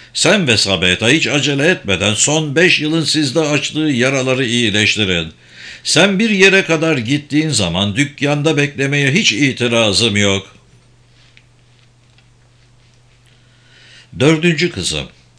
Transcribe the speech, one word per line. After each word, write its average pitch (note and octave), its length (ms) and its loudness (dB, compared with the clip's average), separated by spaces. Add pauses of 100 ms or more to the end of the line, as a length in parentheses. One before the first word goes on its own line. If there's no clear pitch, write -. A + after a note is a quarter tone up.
(140)
Sen F3+ 340 2
ve A2+ 100 -2
Sabeta F#2 520 0
hiç D3+ 180 2
acele C#3 400 0
etmeden G2+ 460 0
son D3 420 -2
beş E3+ 240 2
yılın D#3 240 -2
sizde D3+ 360 -2
açtığı D3+ 400 -2
yaraları C3 680 0
iyileştirin. G#2+ 840 0 (560)
Sen F#3+ 360 2
bir A3+ 100 2
yere F#3+ 340 4
kadar D#3+ 340 0
gittiğin C#3+ 520 -2
zaman G2 460 -2
dükkanda C#3+ 640 0
beklemeye C#3+ 540 0
hiç G3 200 2
itirazım A2+ 840 0
yok." G2 380 0 (3750)
Dördüncü D#3+ 520 2
kızım. D#2 340 -6 (340)